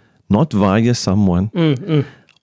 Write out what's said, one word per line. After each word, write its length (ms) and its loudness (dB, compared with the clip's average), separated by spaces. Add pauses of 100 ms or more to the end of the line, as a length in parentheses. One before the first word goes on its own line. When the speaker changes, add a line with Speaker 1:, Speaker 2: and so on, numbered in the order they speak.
(300)
Speaker 1:
not 220 0
via 420 2
someone, 560 0
Speaker 2:
Mm, 280 0
mm. 260 -2 (380)